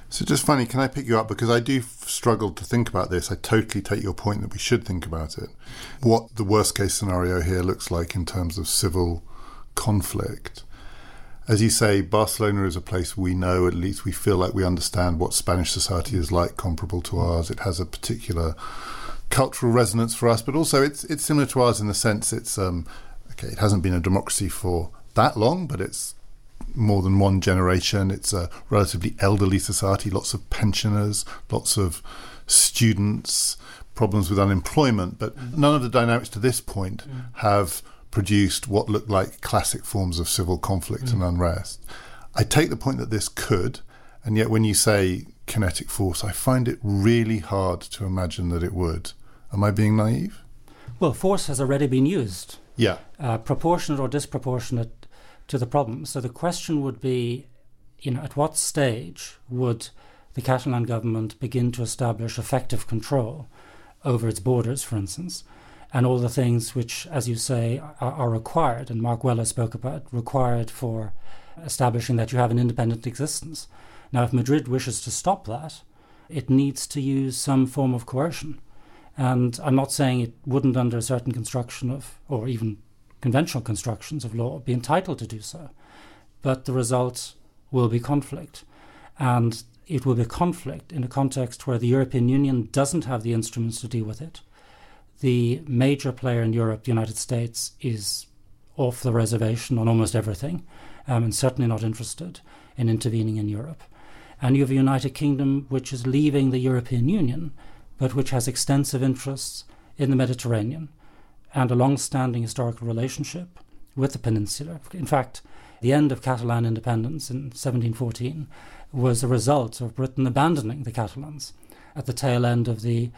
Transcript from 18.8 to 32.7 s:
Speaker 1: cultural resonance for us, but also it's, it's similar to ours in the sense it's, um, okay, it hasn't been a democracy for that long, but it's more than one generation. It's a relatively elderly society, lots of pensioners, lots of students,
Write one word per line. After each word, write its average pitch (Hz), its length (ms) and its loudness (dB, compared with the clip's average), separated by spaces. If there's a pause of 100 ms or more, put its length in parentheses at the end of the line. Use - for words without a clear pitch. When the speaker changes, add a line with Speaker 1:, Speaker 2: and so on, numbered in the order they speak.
Speaker 1:
cultural 127 420 2
resonance 117 460 4
for 120 120 2
us, 117 140 4
but 139 140 -2
also 147 260 4
it's, 147 220 0
it's 147 200 -4
similar 147 220 4
to 127 160 2
ours 117 180 6
in 107 60 0
the 104 80 0
sense - 380 2
it's, - 260 -4
um, 90 280 0 (440)
okay, - 160 -8
it - 120 -8
hasn't 101 260 4
been 90 100 4
a 87 60 4
democracy 95 480 0
for 87 420 -2 (240)
that 127 220 4
long, 143 320 2
but 139 120 -4
it's - 360 -8 (580)
more 104 280 4
than 95 160 4
one 98 220 6
generation. 92 720 2
It's - 200 -2
a 87 160 -2 (200)
relatively 98 500 2
elderly 98 400 4
society, 98 500 0
lots 98 260 -2
of - 160 -8
pensioners, 104 760 2 (260)
lots - 260 0
of 95 240 0 (460)
students, - 1120 4 (400)